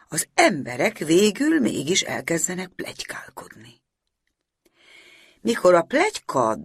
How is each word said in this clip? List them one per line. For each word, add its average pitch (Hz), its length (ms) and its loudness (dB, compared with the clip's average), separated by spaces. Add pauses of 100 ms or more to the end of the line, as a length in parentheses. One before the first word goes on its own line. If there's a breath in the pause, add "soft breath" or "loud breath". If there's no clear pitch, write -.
az - 260 -4
emberek 160 640 0
végül 202 600 2
mégis 151 420 -2
elkezdenek 170 680 -6
pletykálkodni. - 1120 -16 (1600 soft breath)
Mikor 202 340 4
a 170 80 4
pletyka 139 840 0